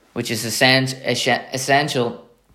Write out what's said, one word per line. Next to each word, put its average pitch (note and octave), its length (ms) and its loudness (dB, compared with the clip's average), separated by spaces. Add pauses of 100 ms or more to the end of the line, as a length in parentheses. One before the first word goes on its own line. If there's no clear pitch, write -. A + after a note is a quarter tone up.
(120)
which A#2+ 180 -6
is A2+ 160 -4
essen-, C3 480 2 (100)
essen-, B2 500 0
essential C3+ 760 0 (280)